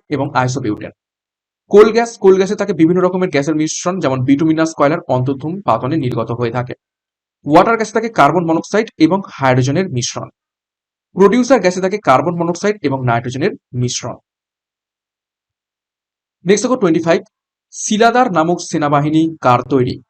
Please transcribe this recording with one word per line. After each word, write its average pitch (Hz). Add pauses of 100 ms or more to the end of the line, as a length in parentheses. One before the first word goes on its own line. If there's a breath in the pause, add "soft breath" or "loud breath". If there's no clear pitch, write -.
এবং 135 (140)
আইসোবিউটেন। 127 (800)
কোল 214
গ্যাস, 233
কোল 190
গ্যাসে 190
থাকে 202
বিভিন্ন 160
রকমের 185
গ্যাসের 143
মিশ্রণ, 156
যেমন 131 (100)
বিটুমিনাস 160
কয়লার 156
অন্তর্ধূম 139
পাতনে 123
নির্গত 120
হয়ে 117
থাকে। 123 (720)
ওয়াটার 185
গ্যাসে 220
থাকে 226
কার্বন 160
মনোক্সাইড 202 (100)
এবং 160 (180)
হাইড্রোজেনের 135
মিশ্রণ। 123 (880)
প্রোডিউসার 240
গ্যাসে 185
থাকে 190
কার্বন 147
মনোক্সাইড 175 (120)
এবং 135
নাইট্রোজেনের 123 (280)
মিশ্রণ। 123 (2250)
নেক্সট 202
দেখো 247
টোয়েন্টি 170
ফাইভ, 170 (500)
শিলাদার 233
নামক 170 (120)
সেনাবাহিনী 151 (180)
কার 123 (100)
তৈরি? 127 (140)